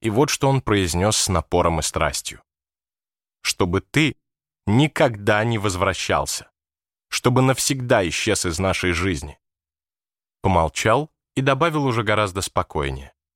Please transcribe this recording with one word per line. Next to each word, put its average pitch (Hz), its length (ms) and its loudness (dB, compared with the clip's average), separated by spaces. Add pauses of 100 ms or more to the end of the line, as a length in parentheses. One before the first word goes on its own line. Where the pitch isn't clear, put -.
и 110 100 -4
вот 135 180 2
что - 200 -2
он 135 120 2
произнес 98 560 0
с - 120 0
напором 85 500 0
и 76 40 -2
страстью. - 600 -4 (1000)
«Чтобы 95 380 0
ты 143 360 0 (500)
никогда 110 760 2
не 117 140 0
возвращался, 92 920 -2 (580)
чтобы 123 340 0
навсегда 127 680 2
исчез - 360 -2
из 85 140 -2
нашей 92 340 0
жизни». 82 460 -4 (1040)
Помолчал 98 680 0 (260)
и 135 40 0
добавил 139 460 0
уже 117 160 0
гораздо 101 400 0
спокойнее. 69 720 -6 (220)